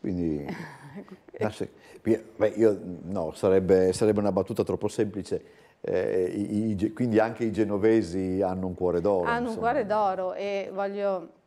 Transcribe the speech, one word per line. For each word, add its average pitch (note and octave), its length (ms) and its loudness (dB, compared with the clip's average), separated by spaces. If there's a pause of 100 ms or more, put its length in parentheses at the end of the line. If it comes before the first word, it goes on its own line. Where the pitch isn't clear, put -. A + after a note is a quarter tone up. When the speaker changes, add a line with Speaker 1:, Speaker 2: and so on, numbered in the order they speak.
Speaker 1:
Quindi E2 440 -2
Speaker 2:
<laughs> - 920 -16
Speaker 1:
nasce, - 320 -4 (300)
beh, - 560 0
io, G#2+ 220 4 (240)
no, E2+ 300 -6
sarebbe, F#2+ 600 4
sarebbe G#2+ 280 2
una G2+ 120 2
battuta G2 320 0
troppo F#2 240 -4
semplice. G2 720 -6 (200)
Eh, - 440 0 (100)
i, G#2 360 -2
i G#2+ 60 -2
ge-, G2+ 160 -2
quindi A#2 260 2
anche A2+ 260 0
i A2 80 0
genovesi G2 880 2
hanno F#2 280 -2
un F2+ 60 -6
cuore F2 260 0
d'oro, F#2 280 2
Speaker 2:
Hanno A#3 100 0
un A#3+ 80 -4
Speaker 1:
insomma. A3+ 120 -6
Speaker 2:
cuore A#3 280 -2
d'oro F#3+ 480 0
e G3 380 -6
voglio G3 560 -4 (180)